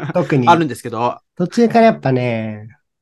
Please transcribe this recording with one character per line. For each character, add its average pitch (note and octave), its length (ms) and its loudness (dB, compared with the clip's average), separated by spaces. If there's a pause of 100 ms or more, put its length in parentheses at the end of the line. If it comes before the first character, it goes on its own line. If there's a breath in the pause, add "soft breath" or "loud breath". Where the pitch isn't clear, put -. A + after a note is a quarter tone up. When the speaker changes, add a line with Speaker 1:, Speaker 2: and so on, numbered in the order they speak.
Speaker 1:
<laughs> D3 120 -8
Speaker 2:
特 E3 240 0
に。 B2 100 0
Speaker 1:
あ E3+ 80 8
る E3 100 2
ん - 20 -2
で A#2+ 80 -8
す - 80 -14
け A#2+ 80 -10
ど。 A#2 280 -4 (160)
Speaker 2:
途 F3+ 120 -4
中 A#3 220 2
か A3+ 100 2
ら A3+ 80 6
や A3 60 4
っ - 60 -12
ぱ C3+ 120 -2
ね、 A2 560 -4 (340)